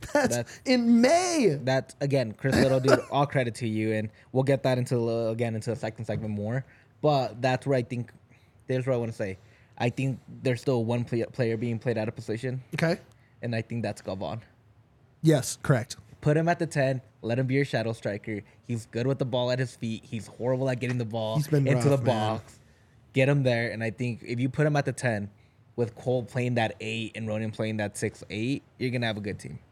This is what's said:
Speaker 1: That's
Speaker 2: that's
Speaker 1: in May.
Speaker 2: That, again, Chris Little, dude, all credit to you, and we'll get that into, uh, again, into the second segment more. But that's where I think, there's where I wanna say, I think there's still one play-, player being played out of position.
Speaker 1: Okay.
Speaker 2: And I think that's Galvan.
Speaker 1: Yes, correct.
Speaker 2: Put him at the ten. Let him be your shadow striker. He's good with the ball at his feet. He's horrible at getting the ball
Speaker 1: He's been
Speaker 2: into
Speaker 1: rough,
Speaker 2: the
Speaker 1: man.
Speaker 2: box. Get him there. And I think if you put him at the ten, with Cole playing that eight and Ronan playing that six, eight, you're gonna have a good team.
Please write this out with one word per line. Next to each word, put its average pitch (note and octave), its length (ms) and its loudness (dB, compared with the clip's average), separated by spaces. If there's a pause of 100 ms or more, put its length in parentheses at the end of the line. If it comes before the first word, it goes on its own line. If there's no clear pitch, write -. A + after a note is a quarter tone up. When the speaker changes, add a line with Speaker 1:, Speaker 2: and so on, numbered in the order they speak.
(140)
Speaker 1:
That's C4 240 2
Speaker 2:
that's - 260 -6
Speaker 1:
in A#3 380 6
May. D4 640 4
Speaker 2:
That, C3 340 0
again, C3+ 380 0
Chris C3 180 2
Little, C3 240 6
dude, C3 200 6 (120)
all C#3+ 160 4
credit B2 280 0
to A#2+ 120 -4
you, A2 240 0
and G#2+ 180 -2 (220)
we'll B2+ 140 2
get C3+ 180 2
that B2+ 140 2
into, B2 320 0
uh, A2+ 220 0
again, A2+ 240 -2
into A2 160 -4
the A2 40 -2
second A2+ 300 -6
segment G#2+ 280 -4
more. G#2+ 300 -2 (380)
But B2+ 400 2
that's B2+ 260 0
where C#3 100 4
I B2+ 40 2
think, A#2+ 300 -6 (560)
there's B2+ 200 -2
where C3+ 80 2
I - 20 2
wanna A#2 140 -2
say, G2 260 -6 (400)
I A#2+ 120 0
think C3 300 -2 (220)
there's B2 200 0
still A#2+ 240 2
one A#2+ 180 0
play-, A#2 220 -2
player A2+ 320 0
being A#2 220 -2
played A#2 180 0
out A2 100 0
of A#2 80 -6
position. B2 480 -6 (120)
Speaker 1:
Okay. E3 220 0 (440)
Speaker 2:
And A#2+ 120 -4
I A2+ 80 0
think A#2+ 220 -6
that's G#2 180 -6
Galvan. F#2+ 400 -6 (800)
Speaker 1:
Yes, D3+ 400 2
correct. A#2+ 360 0 (240)
Speaker 2:
Put D3+ 160 4
him E3 120 2
at F3 100 0
the E3+ 80 0
ten. C3+ 340 0 (200)
Let A#2 180 -2
him C3 80 2
be B2+ 80 0
your C#3 100 4
shadow A2+ 280 -2
striker. G#2+ 480 -6 (260)
He's A2+ 200 -4
good A#2 200 -2
with C3+ 120 0
the C#3 60 -2
ball B2 260 0
at B2 80 0
his B2+ 160 -4
feet. A2+ 300 -6
He's A2 220 -10
horrible B2+ 420 -2
at B2+ 100 -2
getting B2 180 -2
the A#2+ 80 -2
ball A2 320 -4
Speaker 1:
He's D3 100 0
been C#3+ 200 4
Speaker 2:
into C#3+ 220 4
Speaker 1:
rough, C#3 100 4
Speaker 2:
the A#2 60 -4
Speaker 1:
man. A2 320 2
Speaker 2:
box. - 220 -16 (540)
Get C3 140 4
him C#3+ 160 4
there. A#2 280 2
And A2 120 -6
I A2+ 80 -2
think A#2+ 340 -4
if A#2+ 140 -4
you C3 100 2
put D3 160 0
him D3+ 100 2
at C#3 100 0
the B2+ 80 -2
ten, G#2 360 -2 (460)
with A#2 200 -2
Cole B2+ 280 0
playing B2 320 -2
that A2+ 260 2
eight A2 340 -6
and A2 120 -6
Ronan A2 240 -2
playing A2 260 -2
that G#2 200 -4
six, - 320 -4
eight, A2+ 340 -4 (140)
you're B2+ 140 -2
gonna A#2+ 160 -2
have G#2+ 100 -4
a G#2+ 40 -6
good G2+ 180 -6
team. - 200 -12 (120)